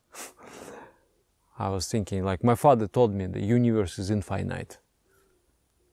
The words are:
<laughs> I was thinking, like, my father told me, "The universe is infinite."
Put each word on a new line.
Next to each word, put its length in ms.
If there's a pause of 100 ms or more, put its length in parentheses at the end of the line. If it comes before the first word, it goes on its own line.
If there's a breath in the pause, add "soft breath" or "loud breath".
(120)
<laughs> 1500
I 80
was 180
thinking, 380
like, 180
my 140
father 320
told 260
me, 120
"The 140
universe 600
is 100
infinite." 720 (1120)